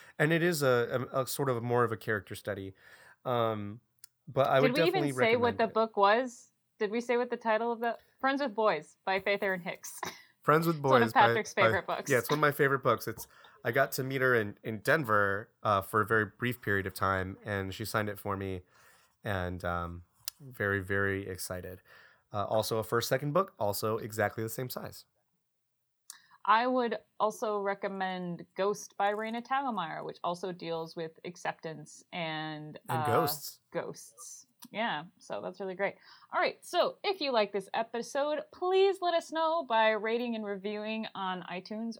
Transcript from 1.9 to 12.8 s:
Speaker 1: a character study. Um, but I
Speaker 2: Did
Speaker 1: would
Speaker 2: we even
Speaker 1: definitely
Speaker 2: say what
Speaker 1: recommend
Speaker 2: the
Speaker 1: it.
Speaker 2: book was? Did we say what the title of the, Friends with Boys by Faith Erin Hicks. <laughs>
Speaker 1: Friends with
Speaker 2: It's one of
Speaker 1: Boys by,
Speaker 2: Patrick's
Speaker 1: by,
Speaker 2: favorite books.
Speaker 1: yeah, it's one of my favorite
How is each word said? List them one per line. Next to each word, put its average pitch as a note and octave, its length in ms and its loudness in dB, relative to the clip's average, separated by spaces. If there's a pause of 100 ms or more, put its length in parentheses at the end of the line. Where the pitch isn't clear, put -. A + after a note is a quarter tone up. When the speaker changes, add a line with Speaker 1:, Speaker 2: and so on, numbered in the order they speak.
Speaker 1:
a G#2+ 40 -6
character G#2+ 380 -4
study. G2 400 -8 (500)
Um, A2+ 560 0 (520)
but C3+ 160 4
I C3+ 120 6
Speaker 2:
Did - 20 6
Speaker 1:
would B3 120 6
Speaker 2:
we - 140 2
even F4+ 40 0 (100)
Speaker 1:
definitely - 100 0
Speaker 2:
say A3+ 240 4
what A#3 60 2 (120)
Speaker 1:
recommend - 40 -14
Speaker 2:
the A3+ 60 4
Speaker 1:
it. G#3 100 -4
Speaker 2:
book A3 220 0
was? A3 500 2 (320)
Did G#3 120 0
we A#3 100 -2
say A#3+ 160 0
what B3 140 0
the A#3+ 60 -4
title A#3 360 0
of A3+ 80 -6
the, A#3 160 -2 (240)
Friends C4+ 220 0
with A3+ 120 -4
Boys G3 500 2
by F#3+ 160 0
Faith G3+ 220 0
Erin F#3 180 0
Hicks. - 380 -10 (220)
<laughs> - 220 -20
Speaker 1:
Friends D#3+ 240 6
with E3 100 2
Speaker 2:
It's C#3+ 80 -6
one C3 180 8
of A2+ 60 6
Speaker 1:
Boys A2 40 -4
by, - 80 6
Speaker 2:
Patrick's A2+ 340 4
Speaker 1:
by, G#3+ 80 4
Speaker 2:
favorite A#2 240 4
books. - 240 -4
Speaker 1:
yeah, B2+ 80 6
it's - 120 0
one D3 80 2
of - 40 2
my D3 100 6
favorite C#3 300 2